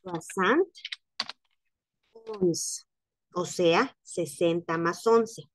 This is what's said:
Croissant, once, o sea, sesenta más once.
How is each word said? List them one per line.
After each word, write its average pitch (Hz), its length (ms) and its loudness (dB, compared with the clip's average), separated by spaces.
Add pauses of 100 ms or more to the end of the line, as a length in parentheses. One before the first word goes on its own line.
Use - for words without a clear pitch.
Croissant, 190 640 0 (1700)
once, - 420 -2 (500)
o 175 120 -2
sea, 180 580 2
sesenta 170 760 -2
más 170 300 -2
once. 226 360 2 (100)